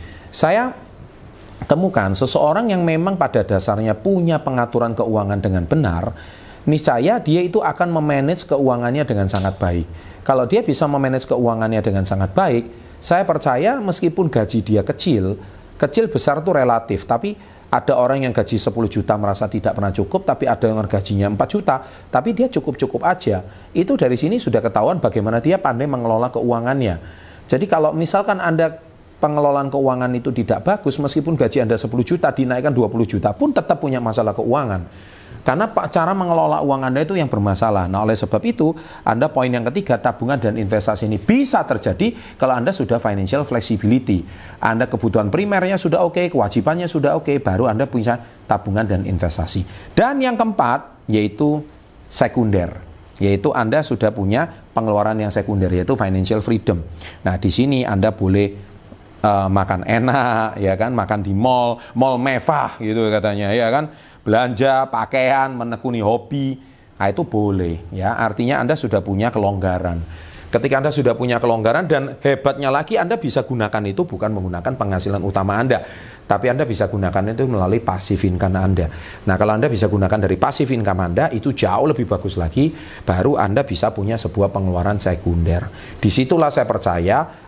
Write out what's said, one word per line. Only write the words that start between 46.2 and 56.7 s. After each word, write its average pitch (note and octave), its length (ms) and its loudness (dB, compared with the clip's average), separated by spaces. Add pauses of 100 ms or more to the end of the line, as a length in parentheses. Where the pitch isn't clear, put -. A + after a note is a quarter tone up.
kewajibannya D3+ 560 0
sudah D3 320 2
oke, C#3+ 240 -2
baru G#2 240 2
Anda A2 160 0
punya A#2+ 320 0 (320)
tabungan G#2 400 0
dan G2 160 0
investasi. F2+ 880 -4
Dan C4 320 2
yang A#3+ 160 0
keempat, D3 720 0
yaitu G#2+ 480 2 (480)
sekunder. G#2+ 720 -2 (400)
Yaitu G2 320 0
Anda B2+ 320 0
sudah G#2+ 320 -2
punya G2+ 320 0 (240)
pengeluaran A2 480 0
yang G#2 80 -2
sekunder, G2 400 0
yaitu F2+ 240 0
financial F#2+ 480 0
freedom. G#2+ 400 0 (400)